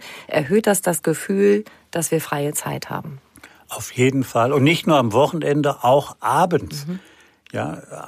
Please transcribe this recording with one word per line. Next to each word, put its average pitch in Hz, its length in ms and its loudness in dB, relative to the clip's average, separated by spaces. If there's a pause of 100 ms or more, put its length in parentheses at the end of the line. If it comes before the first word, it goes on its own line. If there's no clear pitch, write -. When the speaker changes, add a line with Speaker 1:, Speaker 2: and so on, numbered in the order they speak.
(280)
Speaker 1:
Erhöht 165 400 0
das 196 120 2
das 170 220 -2
Gefühl, 202 640 2 (260)
dass 165 220 -4
wir 160 80 0
freie 147 340 -4
Zeit - 340 -8
haben? 139 300 -10 (500)
Speaker 2:
Auf - 240 -12
jeden 131 320 2
Fall. 123 280 0
Und 139 100 2
nicht 160 240 2
nur 156 100 4
am 117 160 2
Wochenende, 143 680 2
auch 139 380 2
abends. 147 640 0
Speaker 1:
Mhm. 180 140 -8 (520)
Speaker 2:
Ja, 143 300 -8 (260)